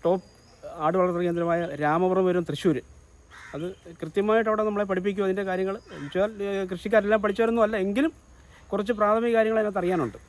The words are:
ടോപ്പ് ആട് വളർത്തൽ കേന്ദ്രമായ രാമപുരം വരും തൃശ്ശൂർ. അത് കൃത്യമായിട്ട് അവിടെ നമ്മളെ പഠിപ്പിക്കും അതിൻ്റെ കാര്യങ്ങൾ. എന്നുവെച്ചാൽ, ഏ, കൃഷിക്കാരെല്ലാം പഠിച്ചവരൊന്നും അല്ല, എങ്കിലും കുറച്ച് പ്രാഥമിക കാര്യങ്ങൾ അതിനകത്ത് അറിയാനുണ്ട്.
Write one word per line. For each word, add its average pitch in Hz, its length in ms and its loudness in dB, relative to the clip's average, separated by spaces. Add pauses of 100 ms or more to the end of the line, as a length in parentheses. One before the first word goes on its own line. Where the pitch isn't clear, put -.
ടോപ്പ് 185 200 2 (520)
ആട് 165 200 0
വളർത്തൽ 180 240 2
കേന്ദ്രമായ 170 440 0 (100)
രാമപുരം 180 500 2
വരും 180 240 2
തൃശ്ശൂർ. 151 320 0 (720)
അത് 175 220 -8 (260)
കൃത്യമായിട്ട് 214 480 2
അവിടെ 214 140 0
നമ്മളെ 208 220 0
പഠിപ്പിക്കും 196 380 -2
അതിൻ്റെ 190 200 0
കാര്യങ്ങൾ. 190 340 -2 (160)
എന്നുവെച്ചാൽ, 190 500 -4
ഏ, 196 220 -4
കൃഷിക്കാരെല്ലാം 208 560 2
പഠിച്ചവരൊന്നും 226 420 2
അല്ല, 214 140 0
എങ്കിലും 208 360 0 (580)
കുറച്ച് 196 220 -2
പ്രാഥമിക 220 420 2
കാര്യങ്ങൾ 220 240 4
അതിനകത്ത് 208 200 -2
അറിയാനുണ്ട്. 175 380 -2 (120)